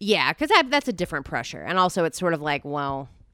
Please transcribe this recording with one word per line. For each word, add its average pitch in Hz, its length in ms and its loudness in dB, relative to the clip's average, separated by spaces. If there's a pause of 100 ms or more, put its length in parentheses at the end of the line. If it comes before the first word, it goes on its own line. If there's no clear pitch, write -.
Yeah, 170 320 2
'cause 294 160 -2
that, 302 220 6
that's 285 180 2
a 247 40 0
different 165 320 -4
pressure. - 380 -6
And 160 160 -2
also 185 260 2
it's 156 140 -2
sort 175 160 0
of 147 80 -4
like, 147 220 -2
well, 139 440 -6 (260)